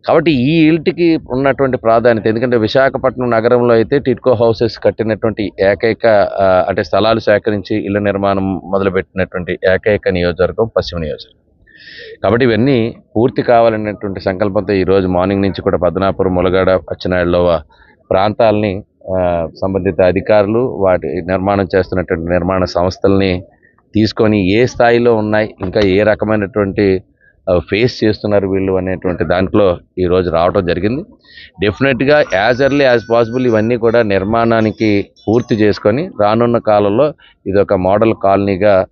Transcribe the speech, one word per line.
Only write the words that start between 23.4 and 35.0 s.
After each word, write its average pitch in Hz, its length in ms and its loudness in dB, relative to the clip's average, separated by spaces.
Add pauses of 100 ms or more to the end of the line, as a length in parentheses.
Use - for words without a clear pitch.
తీసుకొని 104 600 2
ఏ 117 120 2
స్థాయిలో 120 500 2
ఉన్నాయి, 107 460 -2
ఇంకా 95 180 -4
ఏ 101 240 2
రకమైనటువంటి, 101 1000 0 (460)
ఆ, 90 100 4 (100)
ఫేస్ 117 340 0
చేస్తున్నారు 104 440 0
వీళ్ళు 95 260 -2
అనేటువంటి 92 500 -4
దాంట్లో 90 540 0 (220)
ఈరోజు 90 300 0
రావడం 87 360 0
జరిగింది. 98 380 -2 (600)
Definitely-గా 135 560 0
as 113 360 0
early 139 280 2 (100)
as 113 60 0 (100)
possible 120 340 0
ఇవన్నీ 113 320 0
కూడా 117 240 2
నిర్మాణానికి 110 1080 0 (180)